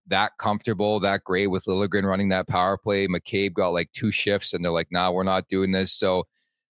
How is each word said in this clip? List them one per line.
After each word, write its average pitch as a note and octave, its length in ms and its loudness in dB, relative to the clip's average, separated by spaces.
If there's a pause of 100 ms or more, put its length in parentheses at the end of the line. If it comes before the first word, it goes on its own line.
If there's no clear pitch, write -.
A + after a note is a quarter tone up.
that F#2+ 320 0
comfortable, G#2 640 0
that G2 240 0
great F#2+ 240 0
with F#2 160 -2
Liljegren G2 400 0
running G2 240 0
that F#2 180 0
power F#2 320 0
play. G2 300 0
McCabe F#2+ 460 -2
got, F#2 160 0
like, F2 200 -2
two G#2 220 -2
shifts, - 420 0
and E2+ 100 -4
they're F2 60 0
like, E2 220 -2
"Nah, F2+ 180 0
we're F#2 140 0
not F#2 240 0
doing F#2+ 240 0
this." F#2 200 2
So F#2 360 0 (420)